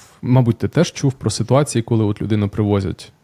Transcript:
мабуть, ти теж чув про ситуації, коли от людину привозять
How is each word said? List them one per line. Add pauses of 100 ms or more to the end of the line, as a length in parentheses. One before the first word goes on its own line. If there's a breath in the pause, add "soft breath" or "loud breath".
(220)
мабуть,
ти
теж
чув
про
ситуації,
коли
от
людину
привозять (120)